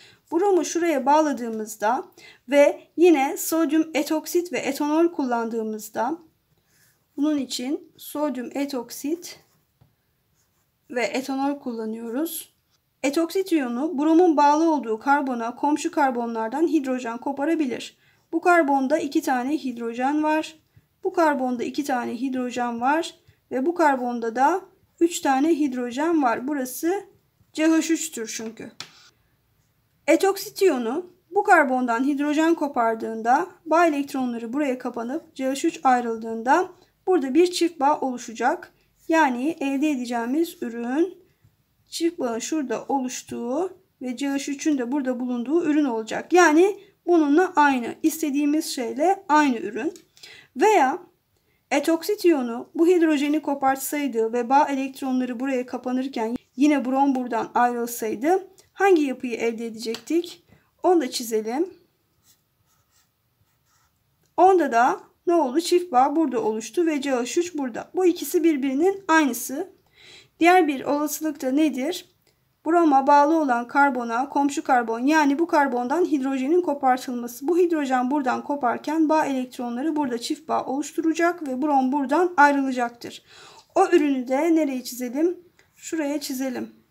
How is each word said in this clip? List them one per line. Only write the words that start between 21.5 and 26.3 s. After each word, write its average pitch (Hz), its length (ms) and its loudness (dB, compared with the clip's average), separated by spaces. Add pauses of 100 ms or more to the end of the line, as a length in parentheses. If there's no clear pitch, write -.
iki 269 200 -4
tane 240 380 -4
hidrojen 247 600 -4
var. 302 340 0 (360)
Ve 262 140 -2
bu 339 100 0
karbonda 247 600 0
da 311 260 2 (380)
üç 339 200 0
tane 277 400 2
hidrojen 277 640 0
var. 233 240 0